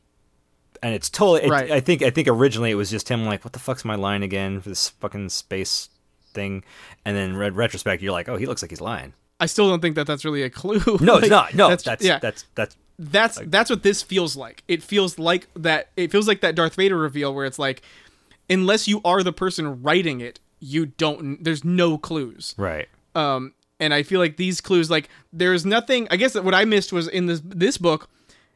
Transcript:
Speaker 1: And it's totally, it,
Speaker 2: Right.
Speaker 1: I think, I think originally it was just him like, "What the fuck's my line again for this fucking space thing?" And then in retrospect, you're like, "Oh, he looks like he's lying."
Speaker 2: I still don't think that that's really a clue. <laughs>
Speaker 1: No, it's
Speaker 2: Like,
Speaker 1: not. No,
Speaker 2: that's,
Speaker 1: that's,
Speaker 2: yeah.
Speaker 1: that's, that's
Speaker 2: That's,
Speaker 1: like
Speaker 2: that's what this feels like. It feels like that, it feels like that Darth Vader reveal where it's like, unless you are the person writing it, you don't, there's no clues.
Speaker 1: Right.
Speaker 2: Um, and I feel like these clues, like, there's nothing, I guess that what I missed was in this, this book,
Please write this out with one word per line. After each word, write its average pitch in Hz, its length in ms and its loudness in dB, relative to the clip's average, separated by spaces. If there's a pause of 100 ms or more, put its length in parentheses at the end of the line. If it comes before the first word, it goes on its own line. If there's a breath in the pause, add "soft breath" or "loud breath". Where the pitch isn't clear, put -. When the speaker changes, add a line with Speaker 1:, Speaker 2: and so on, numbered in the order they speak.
(840)
Speaker 1:
And 117 120 -2
it's - 140 -6
totally, 185 360 4
it, 151 60 4
Speaker 2:
Right. 135 200 0
Speaker 1:
I 143 100 2
think, 139 220 0
I 127 80 4
think 139 180 0
originally 117 420 2
it 107 40 0
was 101 160 -2
just 107 180 -6
him 117 160 -2
like, 104 180 -4
"What - 120 -16
the 120 40 -12
fuck's 131 280 -6
my 107 80 -4
line 101 280 -2
again 98 380 -4
for 101 80 -14
this - 220 -4
fucking 101 400 -10
space - 580 -6 (460)
thing?" 98 280 -6 (440 loud breath)
And 104 100 -2
then 95 140 -2
in 92 60 -6
retrospect, 98 640 -2
you're 98 100 -4
like, 87 160 -4
"Oh, 127 80 -6
he 101 80 -4
looks 135 160 -6
like 85 100 -12
he's 82 120 -14
lying." 85 320 -10 (260)
Speaker 2:
I 165 60 0
still 202 240 2
don't 175 100 0
think 160 160 -2
that 147 100 -2
that's 147 200 -4
really 147 160 -2
a 127 80 -4
clue. 202 300 -2
<laughs> 214 200 2
Speaker 1:
No, 208 160 8
it's - 60 6
Speaker 2:
Like, 214 80 4
Speaker 1:
not. 185 240 4
No, 190 160 8
Speaker 2:
that's, 175 140 0
Speaker 1:
that's, 120 200 -4
Speaker 2:
yeah. 170 140 4
Speaker 1:
that's, - 260 -6 (100)
that's - 220 -6 (220)
Speaker 2:
That's, 196 400 0
Speaker 1:
like 160 120 -10
Speaker 2:
that's 202 200 2
what 220 120 -2
this 202 200 2
feels 170 340 -2
like. 120 320 -16
It 170 140 -2
feels 196 360 0
like 170 380 0
that, 160 400 -2
it 175 160 -2
feels 208 160 2
like - 140 2
that 165 120 0
Darth 165 200 0
Vader 190 240 2
reveal 143 360 -2
where 139 120 -4
it's 131 120 -8
like, 135 220 -2 (720 soft breath)
unless 185 360 4
you 208 200 0
are 185 160 4
the 175 100 0
person 156 500 -4
writing 151 380 2
it, 120 180 -14 (260)
you 147 220 -2
don't, 147 560 -4
there's 156 220 -2
no 170 340 2
clues. - 580 -8
Speaker 1:
Right. 82 300 -4 (300)
Speaker 2:
Um, 135 360 -2 (280)
and 156 120 0
I 147 120 2
feel 185 160 2
like 160 160 0
these 180 240 -2
clues, 170 320 2
like, 156 160 0 (240 soft breath)
there's 180 340 0
nothing, 233 420 0
I 170 80 0
guess 254 180 2
that 190 100 -2
what 185 100 4
I 196 100 6
missed 214 280 2
was 170 160 -2
in 180 180 -2
this, 165 180 -2
this 190 340 0
book, 170 300 0 (480 soft breath)